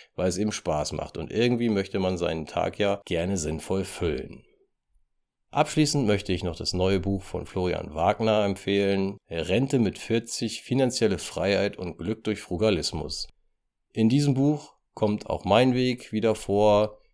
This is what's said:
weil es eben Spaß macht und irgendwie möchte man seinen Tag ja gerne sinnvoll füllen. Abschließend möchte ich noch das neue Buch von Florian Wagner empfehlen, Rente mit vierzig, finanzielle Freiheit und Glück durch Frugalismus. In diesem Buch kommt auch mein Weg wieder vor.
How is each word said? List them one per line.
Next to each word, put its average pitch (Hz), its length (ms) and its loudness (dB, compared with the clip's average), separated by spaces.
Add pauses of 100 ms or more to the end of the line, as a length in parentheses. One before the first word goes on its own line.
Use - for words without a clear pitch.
(160)
weil 90 120 0
es 90 100 -2
eben 104 140 0
Spaß 76 420 -4
macht - 240 -8
und - 140 -8
irgendwie 117 380 2
möchte 98 300 0
man 92 180 0
seinen 80 300 -2
Tag 87 320 -2
ja 101 260 0
gerne 90 320 -2
sinnvoll 80 480 -4
füllen. - 580 -6 (1080)
Abschließend 147 540 2
möchte 101 280 2
ich 85 100 -2
noch 87 120 -4
das - 180 -6
neue 92 260 2
Buch 95 220 0
von - 240 -8
Florian 82 480 -4
Wagner 104 500 2
empfehlen, 98 760 0 (120)
Rente 92 500 0
mit 101 200 2
vierzig, - 640 -4
finanzielle 120 560 0
Freiheit 98 580 0
und 87 200 -8
Glück 101 260 -6
durch 107 180 -4
Frugalismus. 85 840 -2 (680)
In 110 160 4
diesem 143 240 4
Buch 143 400 0 (220)
kommt 104 340 -2
auch - 160 -4
mein 120 300 6
Weg 127 360 -2
wieder 110 240 2
vor. 104 640 2 (160)